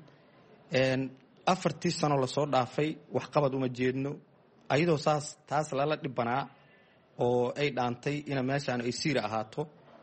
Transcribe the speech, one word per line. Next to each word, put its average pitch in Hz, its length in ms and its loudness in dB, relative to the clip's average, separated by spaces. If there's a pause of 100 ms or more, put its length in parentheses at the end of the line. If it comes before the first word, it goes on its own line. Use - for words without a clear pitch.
(720)
Een, 131 380 2 (360)
afartii 180 440 2
sano 147 260 2
la 135 100 2
soo 143 200 0
dhaafay, 143 500 0 (160)
wax 123 180 -2
qabad 143 240 2
uma 131 140 0
jeedno. 127 480 -2 (520)
Ayadoo 160 300 4
saas, 151 380 0 (100)
taas 151 260 -2
lala 143 240 0
dhibanaa 131 520 -2 (720)
oo 123 380 2
ay 147 160 0
dhaantay 123 440 -2 (100)
ina 135 160 -2
meeshaan 131 380 -2
ay 120 120 -2
siira 135 320 0
ahaato. 110 420 -4 (360)